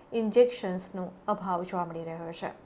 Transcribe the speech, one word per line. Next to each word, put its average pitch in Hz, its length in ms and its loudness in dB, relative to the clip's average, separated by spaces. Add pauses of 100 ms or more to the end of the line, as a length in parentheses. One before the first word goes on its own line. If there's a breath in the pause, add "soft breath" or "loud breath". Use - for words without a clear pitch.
(140)
ઇન્જેક્શન્સનો 214 920 2 (220)
અભાવ 185 360 0
જોવા 180 220 -2
મળી 165 180 -8
રહ્યો 165 280 -8
છે. 170 200 -6 (140)